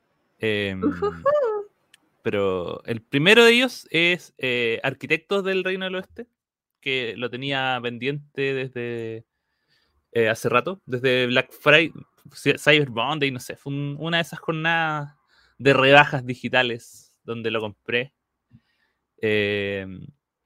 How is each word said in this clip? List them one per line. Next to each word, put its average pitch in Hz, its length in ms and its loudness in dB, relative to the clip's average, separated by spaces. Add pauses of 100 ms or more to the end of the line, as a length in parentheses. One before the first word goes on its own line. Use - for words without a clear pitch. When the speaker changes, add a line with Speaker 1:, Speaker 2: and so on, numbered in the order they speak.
(400)
Speaker 1:
em, 101 440 -2
Speaker 2:
Ujujú. 294 400 -4 (960)
Speaker 1:
pero 95 640 -2
el 117 160 -6
primero 196 440 4
de 233 80 8
ellos 247 360 -2
es, 170 480 0
eh, 120 460 -2
Arquitectos 156 600 -4
del 190 200 -2
Reino 185 220 -4
del 185 100 -6
Oeste, 190 320 -12 (520)
que 127 380 -4
lo 120 120 -6
tenía 131 520 -4
pendiente 135 720 -4
desde, 120 720 -8 (880)
eh, 113 180 2
hace 113 180 -2
rato, 123 380 0
desde 127 420 0
Black 123 240 0
Friday, 156 400 4 (420)
Cy-, - 260 0
Cyber 147 320 2
Monday, 139 400 -4
no 123 80 -8
sé, - 160 -14
fue - 180 -10
un, 143 260 -8
una 165 180 -4
de 170 40 0
esas 160 180 -10
jornadas 160 760 -4 (420)
de 135 160 4
rebajas 135 520 6
digitales 123 1000 -4
donde 117 260 -6
lo 110 120 -2
compré. 117 520 -4 (1080)
Eh, 101 680 0 (580)